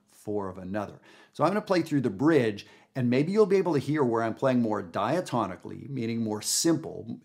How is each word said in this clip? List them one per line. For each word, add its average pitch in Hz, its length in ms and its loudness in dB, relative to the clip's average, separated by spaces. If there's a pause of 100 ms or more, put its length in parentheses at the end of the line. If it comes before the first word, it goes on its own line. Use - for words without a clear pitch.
(120)
four 101 360 -6
of 92 100 -10
another. 95 420 -8 (320)
So 135 100 -2
I'm 160 80 4
gonna 208 120 -2
play 180 200 2
through 143 200 0
the 117 80 2
bridge, 113 560 2 (280)
and 123 160 0
maybe 147 220 2
you'll 214 140 6
be 196 100 2
able 180 160 2
to 143 80 2
hear 147 240 0
where 113 180 2
I'm 113 120 -2
playing 127 280 2
more 104 200 0
diatonically, 98 1080 -4
meaning 117 340 -4
more 107 200 -2
simple, 110 840 -2